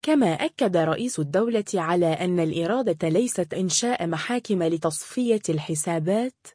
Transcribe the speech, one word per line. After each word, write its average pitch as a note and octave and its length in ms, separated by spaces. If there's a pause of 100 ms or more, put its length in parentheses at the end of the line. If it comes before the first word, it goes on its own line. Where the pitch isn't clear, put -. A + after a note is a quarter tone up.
كما D4 220
أكد F#3 500
رئيس E3 420
الدولة G3+ 440 (100)
على F3 320
أن F3 340
الإرادة E3+ 680
ليست F#3 440
إنشاء F#3 540
محاكم F#3 560
لتصفية E3+ 880
الحسابات E3 1040